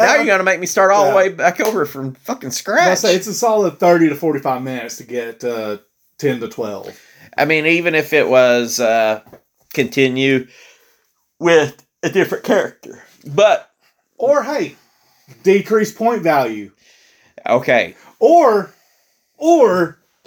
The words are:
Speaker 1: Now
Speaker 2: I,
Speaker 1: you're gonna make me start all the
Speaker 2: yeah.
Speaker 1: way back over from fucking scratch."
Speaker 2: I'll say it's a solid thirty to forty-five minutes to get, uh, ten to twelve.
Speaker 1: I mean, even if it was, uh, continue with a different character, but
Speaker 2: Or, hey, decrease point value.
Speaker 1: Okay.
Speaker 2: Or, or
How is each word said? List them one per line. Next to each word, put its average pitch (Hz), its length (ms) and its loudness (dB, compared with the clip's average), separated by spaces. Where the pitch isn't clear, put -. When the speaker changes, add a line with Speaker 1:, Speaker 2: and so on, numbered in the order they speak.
Speaker 1:
Now 220 100 4
Speaker 2:
I, - 20 4
Speaker 1:
you're - 100 0
gonna 190 160 2
make 185 160 0
me 180 80 -8
start 190 240 2
all 202 140 4
the 185 60 2
Speaker 2:
yeah. 196 60 2
Speaker 1:
way 190 120 2
back 175 320 -2
over 214 260 -2
from 135 280 -10
fucking 233 360 -12
scratch." 214 380 -2
Speaker 2:
I'll 185 80 0
say 190 180 0
it's 190 140 -4
a 196 60 -8
solid 214 440 0
thirty 175 300 4
to 143 80 -4
forty-five 139 440 -4
minutes 127 360 -10
to 107 80 -20
get, 117 400 -10
uh, 110 320 -6
ten 127 220 -2
to 113 80 -8
twelve. 101 500 -10
Speaker 1:
I 135 60 0
mean, 156 200 0
even 170 300 0
if 151 180 -2
it 135 160 2
was, 123 520 2
uh, 110 400 0
continue 131 760 0
with 160 480 2
a 170 80 -4
different - 320 -2
character, - 640 -4
but 175 460 0
Speaker 2:
Or, 269 240 0
hey, 220 320 -6
decrease 202 480 2
point 220 320 -4
value. 117 480 -2
Speaker 1:
Okay. 117 460 0
Speaker 2:
Or, 262 540 4
or 220 640 2